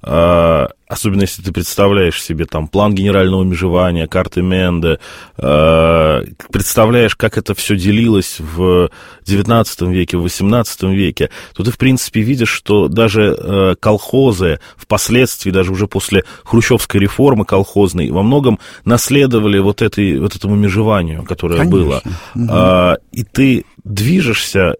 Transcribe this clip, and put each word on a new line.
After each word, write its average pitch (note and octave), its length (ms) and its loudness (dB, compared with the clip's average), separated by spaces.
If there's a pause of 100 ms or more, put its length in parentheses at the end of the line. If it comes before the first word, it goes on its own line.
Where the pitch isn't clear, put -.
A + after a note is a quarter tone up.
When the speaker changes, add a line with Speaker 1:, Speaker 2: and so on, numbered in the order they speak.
Speaker 1:
а, E2 680 2 (180)
особенно G2 340 -2
если F#2 220 -4
ты F#2 100 -6
представляешь G2 680 0
себе E2 240 -6
там D#2 220 -6
план G#2 260 0
генерального F#2+ 500 2
межевания, F2+ 640 0
карты F2+ 340 -4
Менде, F2+ 580 0 (380)
э, D#2+ 840 2 (300)
представляешь, A2+ 640 0
как - 220 -4
это G#2 180 -6
всё - 200 -2
делилось G#2 640 0
в F2+ 500 2 (360)
девятнадцатом G2+ 640 0
веке, F2+ 260 -2
в E2+ 60 0
восемнадцатом G2 680 -2
веке, F#2+ 380 -2 (260)
то - 80 -6
ты, A#2 80 0
в - 60 -10
принципе, B2+ 440 0
видишь, A#2 280 0
что G#2 380 0
даже, G#2 500 2
э, F#2+ 420 0
колхозы G#2 800 0 (180)
впоследствии, A2 760 -2
даже F#2 200 0
уже F#2+ 160 -2
после - 360 -2 (200)
хрущевской A2+ 580 0
реформы A2 440 2
колхозной, F#2+ 680 0
во F2 120 -2
многом B2+ 360 2 (260)
наследовали A#2 720 2
вот G2 220 0
этой, G2 380 0
вот E2+ 160 -4
этому G2+ 200 -2
межеванию, G2 680 0
которое E2+ 360 -4
Speaker 2:
Конечно. B2 180 2
Speaker 1:
было. C#2+ 240 0 (340)
Speaker 2:
Мгм. A#2+ 160 -4
Speaker 1:
А, F2+ 460 2 (140)
и - 120 -6
ты C3 420 0 (180)
движешься G#2+ 960 0